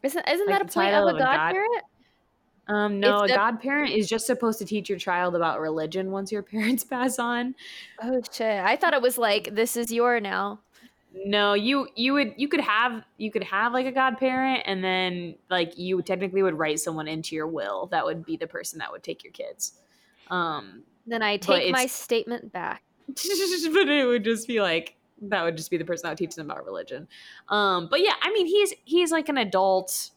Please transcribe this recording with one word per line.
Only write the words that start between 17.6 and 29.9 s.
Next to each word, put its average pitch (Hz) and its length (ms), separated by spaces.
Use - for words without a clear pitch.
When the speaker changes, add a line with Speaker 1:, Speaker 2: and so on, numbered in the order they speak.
Speaker 2:
that 165 180
would 165 180
be 160 140
the 165 80
person 170 320
that 135 140
would 87 100
take - 220
your - 100
kids. - 400
Um, 147 540
Speaker 1:
Then 226 160
I 208 140
Speaker 2:
but 202 40
Speaker 1:
take 180 100
my 254 140
Speaker 2:
it's 254 80
Speaker 1:
statement 233 600
back. - 300
Speaker 2:
<laughs> - 100
But 330 840
it 285 180
would 240 160
just 226 240
be, 226 140
like, 165 340
that 196 200
would 165 140
just 160 140
be 175 60
the 160 80
person 170 180
that 165 80
would 151 80
teach 160 160
them 156 140
about 69 160
religion. 98 420
Um, 190 400
but 311 120
yeah, 403 200
I 349 100
mean, 415 140
he's, 392 280
he's, 330 260
like, 320 180
an 285 100
adult. 190 760